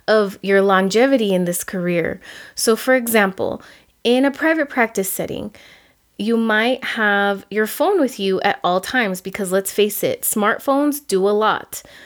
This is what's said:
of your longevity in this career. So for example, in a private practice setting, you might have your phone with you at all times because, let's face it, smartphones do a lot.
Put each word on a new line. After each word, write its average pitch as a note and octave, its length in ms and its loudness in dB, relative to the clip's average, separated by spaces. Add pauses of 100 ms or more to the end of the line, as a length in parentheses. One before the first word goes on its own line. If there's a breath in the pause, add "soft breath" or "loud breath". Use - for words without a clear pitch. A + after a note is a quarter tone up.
of G#3 340 2
your G3 200 4
longevity G3 720 4
in F3+ 120 2
this F3 180 -4
career. F3 560 -4 (360 loud breath)
So A3+ 200 0
for C4 200 0
example, A3 640 0 (420 loud breath)
in B3 220 2
a C#4 60 2
private D#4 360 0
practice A3 440 -2
setting, - 420 -8 (640 loud breath)
you A3 200 0
might A3+ 460 0
have G3+ 640 -2
your G#3+ 160 -2
phone F4 340 0
with B3 200 0
you F#3+ 220 0
at - 220 -2
all F3+ 160 2
times G3 400 -2
because, F#3+ 320 -8
let's F#3+ 200 0
face G#3 320 0
it, C#3+ 180 -2
smartphones C#4 840 0
do F#3+ 220 2
a G#3 40 2
lot. G#3 500 -2 (240 loud breath)